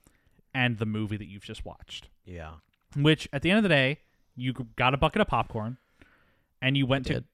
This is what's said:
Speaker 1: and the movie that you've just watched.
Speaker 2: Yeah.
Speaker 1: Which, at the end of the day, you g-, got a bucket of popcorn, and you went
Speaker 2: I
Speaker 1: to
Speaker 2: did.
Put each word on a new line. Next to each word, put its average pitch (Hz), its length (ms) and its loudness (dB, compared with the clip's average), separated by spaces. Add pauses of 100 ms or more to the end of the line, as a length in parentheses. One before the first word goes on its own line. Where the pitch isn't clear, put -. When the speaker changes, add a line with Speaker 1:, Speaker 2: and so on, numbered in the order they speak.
(540)
Speaker 1:
and 123 240 0
the 110 80 -2
movie 107 320 -4
that 104 80 -14
you've 98 180 -16
just - 200 -12
watched. - 440 -16 (160)
Speaker 2:
Yeah. 82 300 -14 (420)
Speaker 1:
Which, 147 360 4
at 139 100 -4
the 160 80 2
end 208 80 6
of 226 60 4
the 196 40 2
day, 139 320 2 (360)
you 127 180 -2
g-, 127 100 -8 (120)
got 127 180 2
a - 20 2
bucket 156 240 2
of 202 80 2
popcorn, 117 480 -2 (840)
and 135 140 2
you 139 100 2
went 131 200 0
Speaker 2:
I - 20 -2
Speaker 1:
to - 120 -2
Speaker 2:
did. - 140 -8